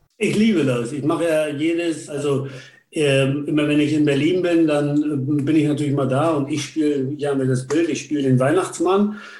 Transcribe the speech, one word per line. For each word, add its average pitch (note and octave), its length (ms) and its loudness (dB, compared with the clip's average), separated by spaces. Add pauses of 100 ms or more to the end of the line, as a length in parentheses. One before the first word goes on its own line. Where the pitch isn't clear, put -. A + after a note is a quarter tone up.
(180)
Ich F3+ 180 -2
liebe G#3 280 2
das. B2 300 -2
Ich C3+ 100 -8
mache E3 240 0
ja D#3 220 0
jedes, E3 600 -2
also, C#3 380 -2 (440)
ähm, C#3 560 2
immer D3+ 200 0
wenn D3 140 2
ich D3 100 2
in D3 140 2
Berlin D3+ 360 2
bin, E3+ 260 2
dann, D3 360 0
äh, C#3+ 400 -2
bin D#3 140 0
ich D3 100 2
natürlich C#3+ 260 0
mal C#3 140 0
da C#3+ 240 2
und C#3 180 -2
ich D3 140 -4
spiele, D3 540 -2
hier C#3+ 140 -4
haben C3+ 100 0
wir C3 60 0
das C3 200 -2
Bild, E3 220 0
ich B2 140 -4
spiele D3 180 -4
den C3 180 4
Weihnachtsmann F3+ 760 0 (220)